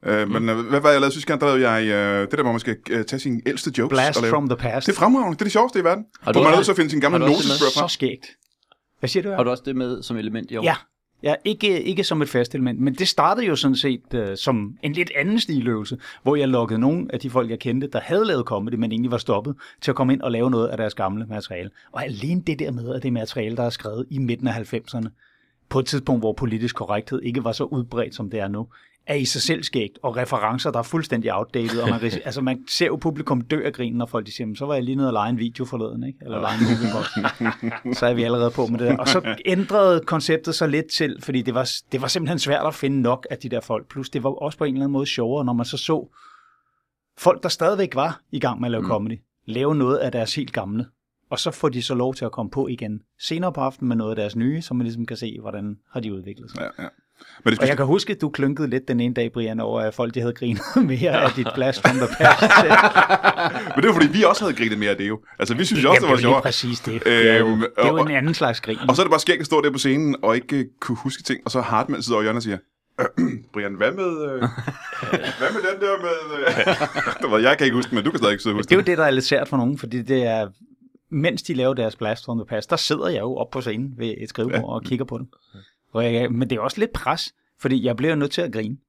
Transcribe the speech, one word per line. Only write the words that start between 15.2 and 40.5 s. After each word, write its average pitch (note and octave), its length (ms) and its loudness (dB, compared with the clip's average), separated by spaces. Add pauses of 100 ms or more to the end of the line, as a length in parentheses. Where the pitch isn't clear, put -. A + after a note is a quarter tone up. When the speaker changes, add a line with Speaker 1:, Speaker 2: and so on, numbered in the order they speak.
Speaker 3:
stiløvelse, A#2+ 580 -2 (260)
hvor C#3 120 4
jeg C#3+ 120 2
lokkede A#2 320 2
nogle D#3 340 2
af B2 60 -4
de C3+ 100 -8
folk, A#2+ 200 0
jeg A#2 100 -6
kendte, B2+ 280 -2
der - 160 -2
havde G3+ 220 2
lavet C#3+ 200 0
comedy, A2+ 280 -2
men A2+ 180 -2
egentlig A#2 200 -2
var A#2+ 60 0
stoppet, A#2 380 -2 (260)
til D3 100 -2
at B2 40 0
komme C3 180 2
ind C3+ 80 -2
og B2+ 100 -2
lave A#2+ 200 2
noget A#2 160 2
af - 100 -4
deres A2 160 -4
gamle G2+ 360 -4
materiale. G2 400 -10 (220)
Og - 140 -8
alene C#3 420 -4
det D3 120 -4
der D3 120 -4
med, A#2+ 240 -8
at C3 80 -8
det C3 100 -2
materiale, A2+ 440 -4
der B2 60 -2
er A#2+ 60 0
skrevet A2+ 400 -8
i C#3 100 -6
midten A#2+ 280 -2
af A2+ 60 0
halvfemserne, A2+ 580 -6 (580)
på C3 100 0
et C3 60 -2
tidspunkt, C3+ 360 -2
hvor A2 120 0
politisk A2+ 420 -4
korrekthed G#2 480 -4
ikke B2 200 -4
var A2+ 80 -2
så C#3 120 -4
udbredt, A#2+ 520 -4
som G#2 140 -8
det A2 100 -6
er G2 80 -4
nu, G#2 200 -6 (400)
er D3 80 -2
i C#3 100 0
sig B2 160 -2
selv D#3+ 220 0
skægt, A2 400 -4
og A#2 140 -4
referencer, B2 540 -2
der A#2+ 80 -2
er A#2 40 -2
fuldstændig A2+ 500 -2
outdated, A#2 460 -2
og A2+ 100 0
man A#2 140 0
ris-, A#2 200 -2
<laughs> - 20 -10
altså, C3+ 160 -6
man C3 280 -2
ser - 160 0
jo C#3+ 100 0
publikum D3 460 -2
dø C#3+ 240 -2
af C#3+ 80 -2
grin, A#2+ 200 -4
når A#2+ 120 -2
folk A2+ 200 -4
de G#2+ 60 -16
siger, A#2+ 160 -8
"Men G#2+ 80 -6
så C#3 100 -6
var D3 80 -2
jeg C3 100 0
lige C3 120 -2
nede C3+ 120 0
og B2 60 0
lege G#2+ 160 0
en A#2+ 80 0
video A#2 280 -4
forleden, A2+ 380 -6
ikke?" C3 180 -10
Eller A2 200 -8
lege G#2 140 -2
en A2+ 80 2
mobilbox. A2+ 1300 -2
Så - 80 0
er B2 80 4
vi A#2+ 100 0
allerede A#2+ 280 0
på B2 160 0
med A2+ 120 -2
det A#2+ 80 0
der. C3 100 2
Og B2 100 -2
så A#2 280 2 (100)
ændrede F#3+ 600 4
konceptet D#3+ 500 0